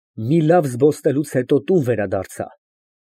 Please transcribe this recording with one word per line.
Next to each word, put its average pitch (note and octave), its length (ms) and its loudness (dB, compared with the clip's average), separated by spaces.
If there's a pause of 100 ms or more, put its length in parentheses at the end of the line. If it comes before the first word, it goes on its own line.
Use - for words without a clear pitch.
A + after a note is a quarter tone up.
(180)
մի C3+ 220 0
լավ D#3 260 2
զբոսնելուց C#3 640 0
հետո C3+ 300 0
տուն E3+ 240 0
վերադարձա, G2+ 640 -4 (600)